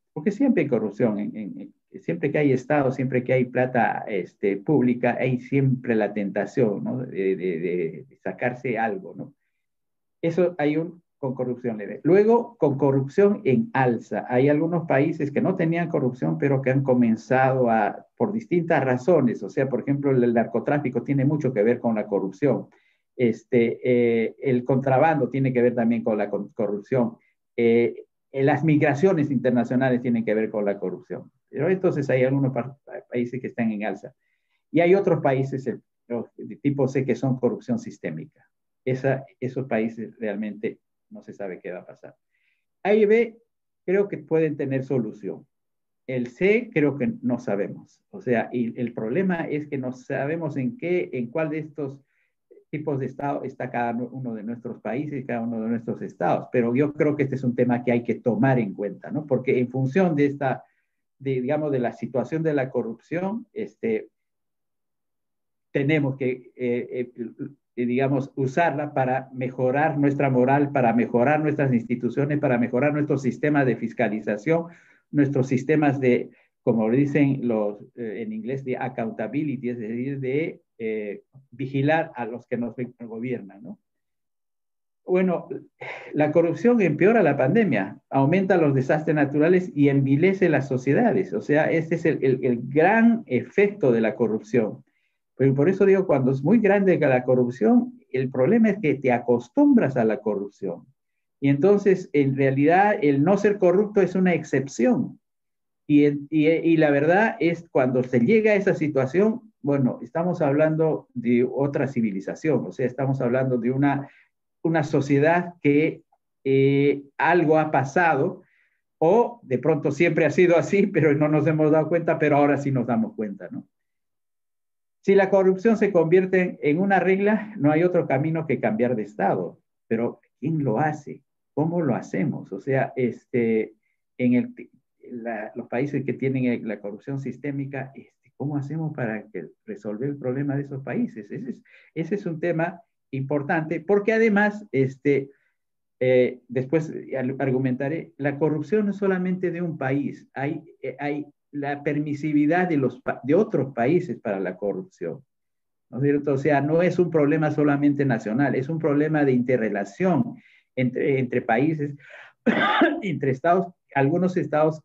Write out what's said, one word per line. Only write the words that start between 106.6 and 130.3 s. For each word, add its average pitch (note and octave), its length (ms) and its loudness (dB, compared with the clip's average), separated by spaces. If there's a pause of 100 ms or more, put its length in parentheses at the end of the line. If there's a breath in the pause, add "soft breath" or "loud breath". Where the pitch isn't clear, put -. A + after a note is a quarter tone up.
la D3+ 120 4
verdad E3+ 480 2
es, E3 320 -2
cuando B2+ 320 2
se B2+ 180 0
llega G#3+ 320 4
a G#3 40 4
esa F#3+ 180 2
situación, D3+ 880 0
bueno, C3+ 400 0
estamos E3+ 420 -4
hablando D#3 720 2
de A#2+ 320 2
otra C#3 440 0
civilización, A2 800 -2
o F#2 60 -10
sea, C3 140 -2
estamos C3+ 340 -2
hablando B2+ 380 0
de A#2 140 0
una, C#3 360 0 (540 loud breath)
una D#3+ 220 0
sociedad D3+ 760 2
que, D3 420 2 (420)
eh, C#3 580 4 (160)
algo D#3 400 4
ha D#3 140 0
pasado, E3 720 2 (560 soft breath)
o G3+ 440 2
de C3 160 -2
pronto D3 320 0
siempre E3 340 2
ha C#3+ 60 2
sido E3+ 260 4
así, G3 300 2
pero D#3 280 4
no D3+ 140 2
nos D3+ 200 2
hemos D#3 240 4
dado D#3 160 4
cuenta, D#3+ 300 0
pero D3 180 2
ahora C#3+ 220 4
sí C#3 120 -4
nos B2 160 0
damos A2+ 300 -2
cuenta, F#2+ 340 -8
¿no? - 160 -12 (1400)
Si G3 120 4
la G3 160 4
corrupción G3 460 4
se G#3 160 2
convierte F#3 480 4
en, F3+ 220 -2
en D3 180 2
una G3 180 2
regla, G3 580 0
no C#3+ 140 2
hay D#3 140 4
otro F3 240 2
camino D#3+ 380 0
que B2 120 -2
cambiar A#2 380 0
de G#2+ 80 -4
estado. G2+ 560 -4 (260)
Pero A#2 340 -4 (200)